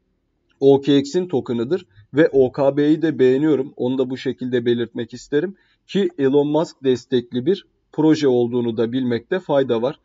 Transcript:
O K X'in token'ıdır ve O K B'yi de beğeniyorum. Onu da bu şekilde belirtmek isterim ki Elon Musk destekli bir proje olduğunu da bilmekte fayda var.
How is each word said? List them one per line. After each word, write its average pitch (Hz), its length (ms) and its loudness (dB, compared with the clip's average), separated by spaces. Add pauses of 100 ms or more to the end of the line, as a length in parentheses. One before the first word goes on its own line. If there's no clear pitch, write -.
(600)
O 139 220 4
K 143 160 2
X'in 180 300 -2
token'ıdır 131 580 -4 (280)
ve 156 180 4
O 127 200 4
K 139 260 -2
B'yi 151 240 2
de 151 180 -2
beğeniyorum. 135 560 2
Onu 127 220 -4
da 131 120 -2
bu 131 80 -8
şekilde 123 480 -6
belirtmek 120 480 -4
isterim 151 420 -4 (320)
ki 190 300 -2
Elon 143 300 2
Musk 151 360 -4
destekli 123 640 -2
bir 196 200 -2 (260)
proje 151 360 2
olduğunu 120 500 0
da 117 140 -2
bilmekte 123 480 -4
fayda 131 420 0
var. 135 240 -4